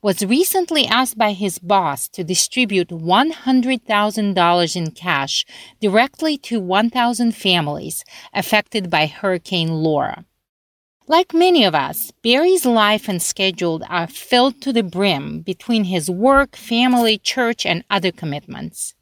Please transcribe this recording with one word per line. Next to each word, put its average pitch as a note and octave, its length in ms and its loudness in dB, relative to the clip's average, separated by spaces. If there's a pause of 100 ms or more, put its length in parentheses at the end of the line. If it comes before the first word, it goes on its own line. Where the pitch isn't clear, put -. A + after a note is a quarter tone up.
was G#3 200 0
recently D#4 640 2
asked A#3+ 300 0
by G#3+ 160 2
his F#3+ 260 -4
boss F3 520 0
to - 120 -10
distribute F#3 720 0
one F3 380 2
hundred B3+ 560 0
thousand G#3 480 0
dollars F3 420 2
in E3 140 -4
cash D3 560 -4 (340)
directly A3 560 0
to A#3+ 240 -4
one G3 300 0
thousand A#3+ 440 0
families D#3+ 720 -2 (300)
affected G3+ 560 -2
by D#3 160 2
Hurricane E3+ 640 -4
Laura. D#3 560 -2 (800)
Like E4+ 260 2
many E4+ 320 4
of F3 100 2
us, C#3+ 380 -4 (100)
Barry's D#4 440 2
life G#3+ 420 2
and F3+ 140 -4
schedule F3 680 -2
are E3+ 180 -4
filled - 540 0
to C4+ 140 -4
the A#3 80 2
brim E3 580 -2
between G3+ 440 -2
his F3+ 260 -2
work, C4+ 460 2
family, A#3 600 2
church, A#3 480 -2
and E3+ 240 -2
other F3+ 240 0
commitments. - 880 -10